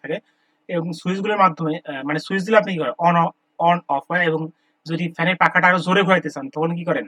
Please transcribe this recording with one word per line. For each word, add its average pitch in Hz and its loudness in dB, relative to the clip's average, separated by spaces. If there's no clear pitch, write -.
থাকে, 156 -8
এবং 170 -4
সুইচগুলোর 196 -4
মাধ্যমে, 160 0
আহ, 139 -8
মানে 156 -2
সুইচ 190 -2
দিলে 220 4
আপনি 196 -6
কি 165 -4
করেন? 123 -2
on, 175 4
on 175 4
off 139 -4
হয়, 175 0
এবং 160 0
যদি 165 -4
ফ্যানের 175 -2
পাখাটা 180 4
আরো 180 4
জোরে 180 2
ঘোরাইতে 175 2
চান 135 -8
তখন 165 -2
কি 170 -8
করেন? 135 -2